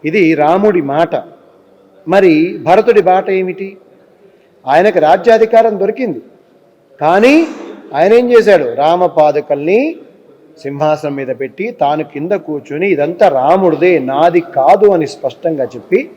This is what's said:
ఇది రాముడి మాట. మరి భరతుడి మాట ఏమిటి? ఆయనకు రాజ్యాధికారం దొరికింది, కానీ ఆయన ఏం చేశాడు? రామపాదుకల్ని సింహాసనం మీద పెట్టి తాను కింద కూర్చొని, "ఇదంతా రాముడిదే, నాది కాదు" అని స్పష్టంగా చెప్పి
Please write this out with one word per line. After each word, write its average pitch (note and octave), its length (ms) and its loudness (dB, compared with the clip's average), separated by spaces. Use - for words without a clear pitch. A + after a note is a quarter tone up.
ఇది E3 260 2
రాముడి F3 480 0
మాట. D3 280 -2
మరి F3+ 540 2
భరతుడి G#3 400 2
మాట F#3 280 0
ఏమిటి? F#3+ 460 -6
ఆయనకు F3+ 320 2
రాజ్యాధికారం A3 800 2
దొరికింది, G3+ 420 -4
కానీ A#3 460 2
ఆయన F3 200 2
ఏం B3 180 2
చేశాడు? F#3 420 2
రామపాదుకల్ని D#3 1200 0
సింహాసనం D3 520 -4
మీద C#3 140 -8
పెట్టి C3+ 420 -8
తాను D3+ 240 -2
కింద D3+ 280 -8
కూర్చొని, D#3 580 -6
"ఇదంతా E3+ 380 0
రాముడిదే, D#3+ 720 2
నాది D3 420 0
కాదు" E3+ 500 2
అని E3 160 -2
స్పష్టంగా C#3+ 580 -8
చెప్పి D#3+ 520 -6